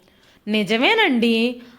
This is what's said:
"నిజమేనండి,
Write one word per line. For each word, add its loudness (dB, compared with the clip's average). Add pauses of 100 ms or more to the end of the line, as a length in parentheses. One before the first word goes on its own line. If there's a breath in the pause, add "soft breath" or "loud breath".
(480 soft breath)
"నిజమేనండి, 0 (180 loud breath)